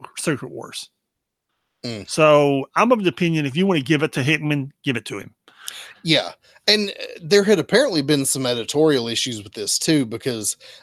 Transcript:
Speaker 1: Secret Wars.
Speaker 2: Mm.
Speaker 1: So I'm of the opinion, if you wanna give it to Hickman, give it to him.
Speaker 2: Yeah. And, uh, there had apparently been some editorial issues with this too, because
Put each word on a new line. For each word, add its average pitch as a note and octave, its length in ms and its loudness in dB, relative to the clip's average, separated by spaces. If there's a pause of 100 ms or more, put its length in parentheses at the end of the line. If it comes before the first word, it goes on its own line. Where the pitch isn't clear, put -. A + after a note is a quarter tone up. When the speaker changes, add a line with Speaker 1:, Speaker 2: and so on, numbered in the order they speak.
(160)
Speaker 1:
Secret - 340 -4
Wars. - 400 -14 (960)
Speaker 2:
Mm. A2 260 -10
Speaker 1:
So D3 640 4
I'm A3 160 2
of A3 140 2
the F3 60 2
opinion, D#3+ 360 0
if C3 100 -6
you F#3 100 2
wanna F3 140 2
give D3 220 2
it D3+ 120 -2
to C#3+ 100 -2
Hickman, D3 480 0 (100)
give C3 140 0
it A2 80 -8
to A2+ 140 -10
him. - 140 -16 (680)
Speaker 2:
Yeah. B2 300 0 (340)
And, G#3 240 2
uh, - 140 -12 (180)
there G3+ 220 4
had G3+ 140 4
apparently G3+ 420 2
been C#3 240 0
some C3 220 -2
editorial B2 600 0
issues A2+ 360 -4
with G2 100 -20
this G#2 260 -4
too, D3 280 0
because A2 500 -6 (260)